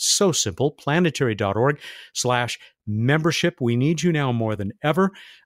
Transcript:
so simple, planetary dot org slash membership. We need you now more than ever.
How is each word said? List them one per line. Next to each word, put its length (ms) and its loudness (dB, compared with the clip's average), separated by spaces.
so 280 2
simple, 380 -2
planetary 640 0
dot 200 -2
org 240 0
slash 480 -2
membership. 760 0
We 160 2
need 260 0
you 80 2
now 220 0
more 240 0
than 160 -6
ever. 300 2